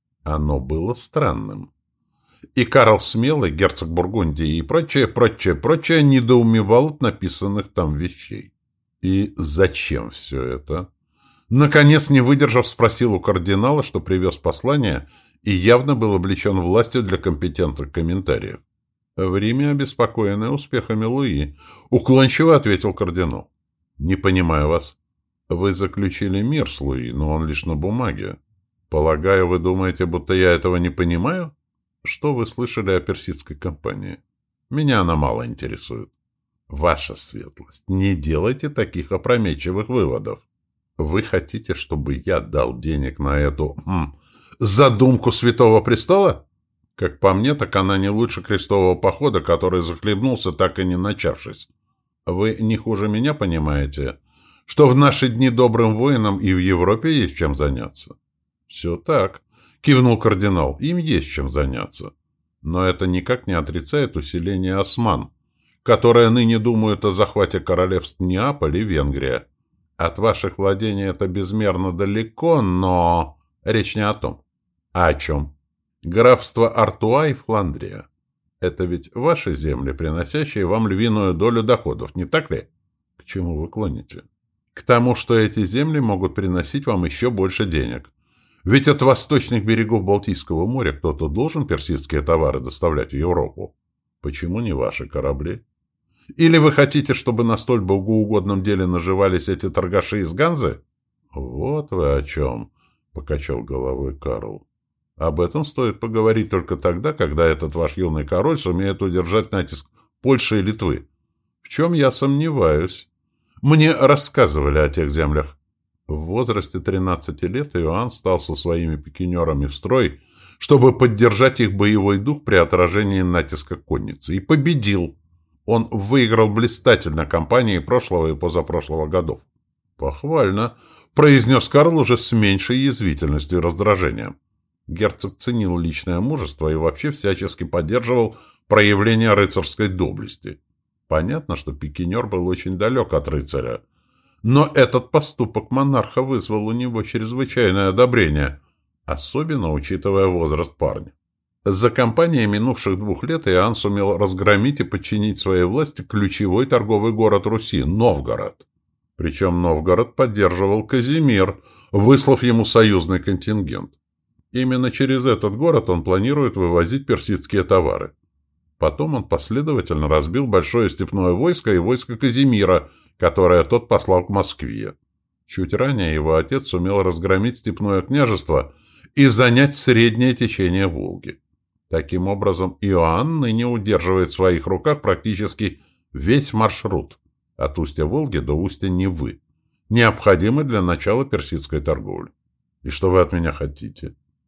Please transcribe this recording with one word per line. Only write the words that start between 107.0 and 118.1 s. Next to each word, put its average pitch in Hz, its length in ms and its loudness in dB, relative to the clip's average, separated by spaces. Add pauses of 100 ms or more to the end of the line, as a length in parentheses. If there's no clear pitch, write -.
когда 80 320 0
этот 80 300 0
ваш 82 220 -2
юный 80 280 -2
король 127 320 0
сумеет 95 460 -2
удержать 92 480 -2
натиск - 360 -6 (340)
Польши 123 380 2
и - 40 0
Литвы. 92 440 -4 (540)
В - 80 -20
чём 170 240 0
я 143 180 2
сомневаюсь. 135 1000 0 (520)
Мне 156 320 6
рассказывали 110 840 2
о 76 100 4
тех 73 220 -2
землях". 73 460 -2 (500)
В 78 100 -6
возрасте 98 640 -4
тринадцати 92 640 -4
лет 127 300 -6
Иоанн 90 360 -2